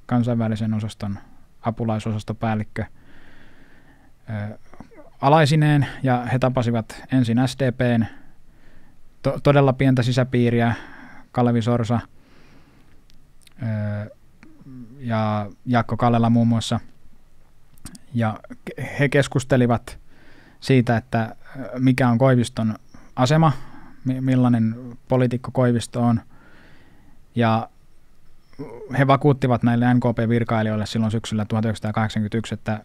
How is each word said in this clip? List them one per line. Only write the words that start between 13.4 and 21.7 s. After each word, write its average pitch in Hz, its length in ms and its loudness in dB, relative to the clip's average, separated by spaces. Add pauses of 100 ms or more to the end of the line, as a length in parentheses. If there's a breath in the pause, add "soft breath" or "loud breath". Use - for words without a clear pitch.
ö, 104 520 -6 (840)
ja 110 500 -2 (160)
Jaakko 117 320 0
Kallela 117 320 4
muun 117 180 4
muassa. 113 320 0 (1300)
Ja 113 260 -2 (260)
ke-, - 180 -10 (160)
he 139 100 2
keskustelivat 127 880 0 (600 soft breath)
siitä, 123 380 2
että, 113 380 -4 (200)
ö, 127 240 -2